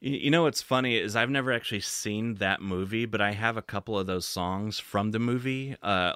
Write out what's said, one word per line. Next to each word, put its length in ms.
You, 160
you 140
know 120
what's 180
funny 360
is 180
I've 140
never 240
actually 260
seen 560
that 260
movie, 440
but 160
I 100
have 240
a 60
couple 360
of 80
those 200
songs 520
from 340
the 80
movie, 640
uh, 340